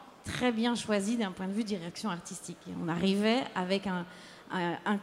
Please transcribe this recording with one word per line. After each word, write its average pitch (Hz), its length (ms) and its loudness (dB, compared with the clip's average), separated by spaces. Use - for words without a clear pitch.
très 247 300 2
bien 233 220 4
choisie 208 420 2
d'un 196 140 0
point 185 160 -4
de 190 40 0
vue 220 140 0
direction 190 440 -4
artistique. 175 500 -8
Et - 20 -8
on 175 60 -2
arrivait 196 540 4
avec 190 320 0
un, 180 180 0
un, 175 200 2
un, 202 180 2